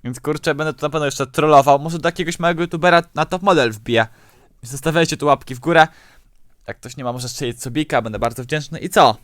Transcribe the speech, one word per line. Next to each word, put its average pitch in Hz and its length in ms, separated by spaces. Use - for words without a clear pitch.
Więc 123 160
kurczę, 151 360
będę 156 180
tu - 120
na 147 40
pewno 151 160
jeszcze 135 220
trollował. 143 520
Może 165 200
do 165 80
jakiegoś 170 320
małego 170 220
youtubera 170 420
na 156 100
top 180 160
model 156 300
wbiję. 113 360
Zostawiajcie 156 560
tu 147 80
łapki 135 300
w 123 40
górę. 160 280
Jak 117 100
ktoś - 200
nie 139 60
ma, 123 100
może 123 160
strzelić 120 340
subika, 139 380
będę 107 180
bardzo 117 240
wdzięczny. 151 360
I 165 100
co? 143 340